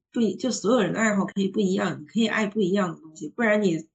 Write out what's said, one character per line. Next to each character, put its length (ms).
不 100
一， 140
就 140
所 240
有 80
人 100
的 80
爱 160
好 100
可 140
以 100
不 100
一 140
样， 280
你 40
可 140
以 80
爱 200
不 120
一 120
样 240
的 40
东 160
西， 140
不 140
然 180
你 340